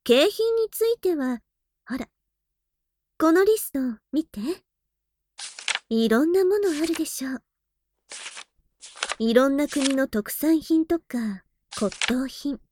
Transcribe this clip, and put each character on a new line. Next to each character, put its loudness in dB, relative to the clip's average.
景 4
品 0
に 0
つ -4
い 2
て -2
は、 -4
ほ -8
ら、 -10
こ 6
の 6
リ 4
ス -10
ト -4
見 -2
て。 -14
い 2
ろ 4
ん 2
な 4
も 4
の 0
あ 0
る -2
で -4
し -8
ょ -6
う。 -12
い 0
ろ 6
ん 0
な 0
国 -2
の 0
特 -4
産 2
品 0
と 0
か、 -8
骨 0
董 -2
品。 -8